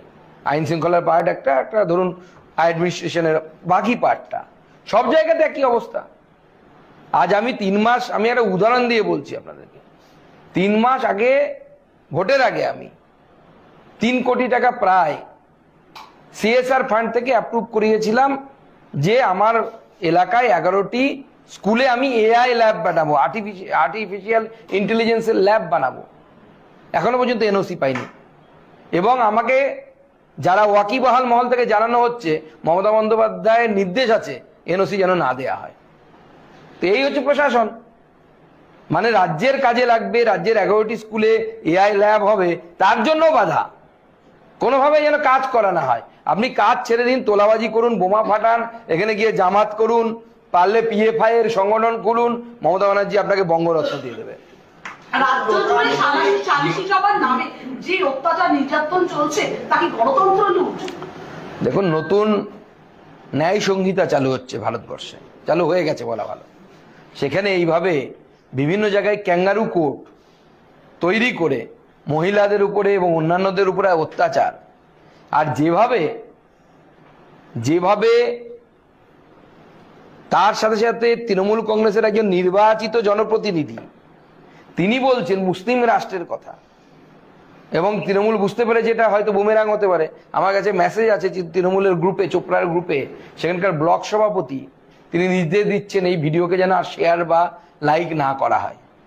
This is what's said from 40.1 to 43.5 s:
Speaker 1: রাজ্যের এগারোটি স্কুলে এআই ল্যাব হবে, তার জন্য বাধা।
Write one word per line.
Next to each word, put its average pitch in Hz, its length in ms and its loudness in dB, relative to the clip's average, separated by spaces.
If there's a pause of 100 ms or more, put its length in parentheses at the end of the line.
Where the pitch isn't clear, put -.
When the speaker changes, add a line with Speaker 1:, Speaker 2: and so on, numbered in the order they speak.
Speaker 1:
রাজ্যের 202 340 0
এগারোটি 208 400 0
স্কুলে 220 680 -2
এআই 190 300 2
ল্যাব 208 300 2
হবে, 185 340 2 (200)
তার 220 260 2
জন্য 311 220 2
বাধা। 196 440 2 (880)